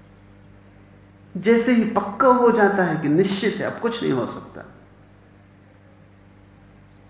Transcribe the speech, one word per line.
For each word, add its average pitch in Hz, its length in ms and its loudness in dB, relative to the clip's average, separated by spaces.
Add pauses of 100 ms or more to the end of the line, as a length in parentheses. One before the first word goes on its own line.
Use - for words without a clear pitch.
(1400)
जैसे 233 380 2
ही 220 100 2
पक्का 202 440 -2
हो 240 240 4
जाता 202 320 2
है 160 140 -2
कि 151 100 -4
निश्चित 190 460 0
है, 139 120 -6
अब - 140 -8
कुछ 226 240 -4
नहीं 151 100 -2
हो 120 120 -2
सकता, - 360 -14 (2500)